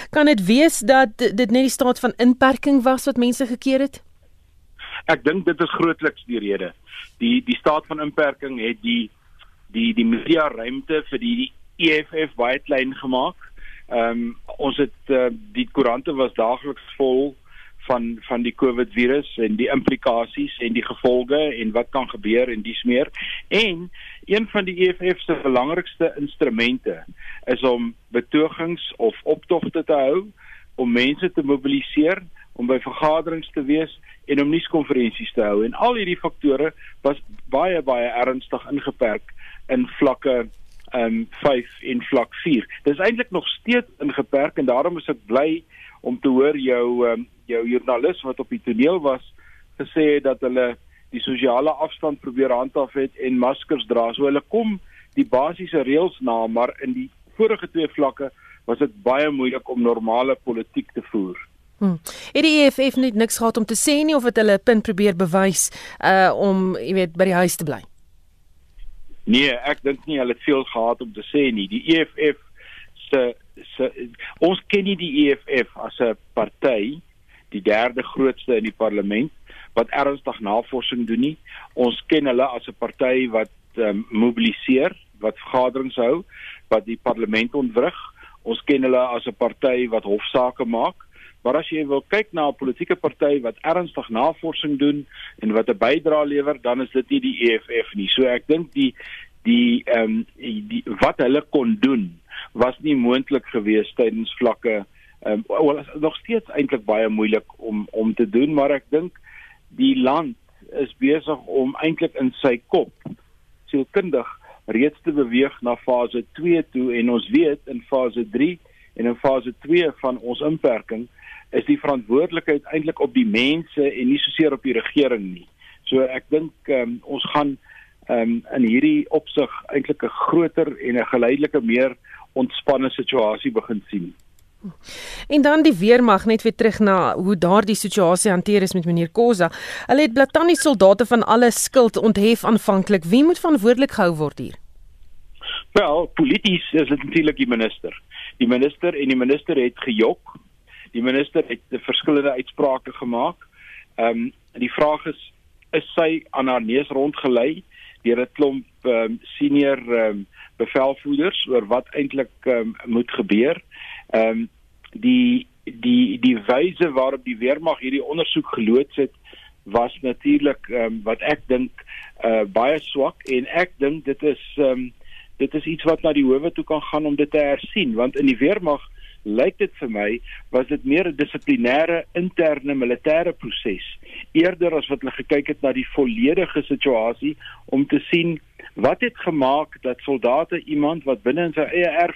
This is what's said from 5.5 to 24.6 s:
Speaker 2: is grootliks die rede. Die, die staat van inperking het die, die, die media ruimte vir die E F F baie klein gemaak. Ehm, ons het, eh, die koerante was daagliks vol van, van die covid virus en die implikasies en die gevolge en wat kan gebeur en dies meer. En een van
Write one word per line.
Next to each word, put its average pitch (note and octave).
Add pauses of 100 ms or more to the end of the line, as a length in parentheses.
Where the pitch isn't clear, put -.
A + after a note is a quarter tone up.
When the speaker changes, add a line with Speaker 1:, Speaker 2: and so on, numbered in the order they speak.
Speaker 2:
is D#3+
grootliks D#3
die A#2+
rede. G2 (460)
Die, A#2+
die -
staat D3+
van D#3
inperking C#3+
het A2
die, A#2 (640)
die, A2+
die A2+
media C3
ruimte C3+
vir C3+
die A#2+ (260)
E D#3
F -
F D#3
baie B2
klein C3+
gemaak. C3 (540)
Ehm, A#2 (240)
ons C#3
het, C#3
eh, B2+ (240)
die B2
koerante C3+
was C3
daagliks B2+ (160)
vol C3+ (520)
van, A#2 (100)
van A#2+
die A#2+
covid B2
virus B2+
en A2
die G#2
implikasies C3
en A#2
die A2+
gevolge B2+
en A2
wat A#2+
kan B2+
gebeur A2+
en A2
dies A2+
meer. B2 (400)
En F3+ (360)
een G#3
van G3+